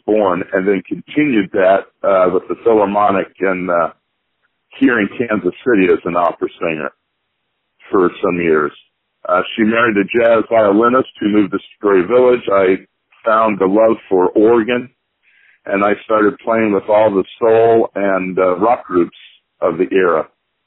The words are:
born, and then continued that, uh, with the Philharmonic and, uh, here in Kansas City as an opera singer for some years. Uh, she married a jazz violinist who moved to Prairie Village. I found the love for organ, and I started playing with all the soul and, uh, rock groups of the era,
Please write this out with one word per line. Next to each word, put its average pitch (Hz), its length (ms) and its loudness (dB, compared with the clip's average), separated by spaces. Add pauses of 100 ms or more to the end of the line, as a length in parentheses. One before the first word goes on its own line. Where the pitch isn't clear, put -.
born, 98 380 0 (100)
and 95 120 -2
then 98 220 -2
continued 113 640 -4
that, 95 360 0 (160)
uh, 92 300 2
with 92 140 -4
the 90 160 -6
Philharmonic 101 800 0
and, 92 280 -4
uh, 85 220 -2 (880)
here 127 180 2
in 101 120 -2
Kansas 107 440 -6 (140)
City 92 240 2
as 80 140 2
an 87 100 -4
opera 85 320 -2 (100)
singer 78 360 -8 (1000)
for 92 180 2 (140)
some 90 160 -2
years. 78 320 0 (560)
Uh, 90 160 0 (140)
she 117 60 0
married 113 340 0
a 98 80 0
jazz 113 440 0
violinist 113 720 2
who 107 80 -4
moved 104 240 0
to 98 80 -6 (220)
Prairie 95 260 2
Village. 123 420 2
I 98 380 0 (380)
found 110 340 0
the 95 80 0
love 110 300 2 (100)
for 90 220 0
organ, 117 600 0 (760)
and 101 180 -2
I 101 120 0 (100)
started 107 340 0
playing 113 320 -2
with 95 160 -2
all 107 240 2
the 95 140 -2 (140)
soul 113 540 2
and, 92 460 -4
uh, 92 160 2
rock 113 300 0
groups 87 320 -2 (420)
of 85 180 -2
the - 160 -2
era, 87 360 0 (380)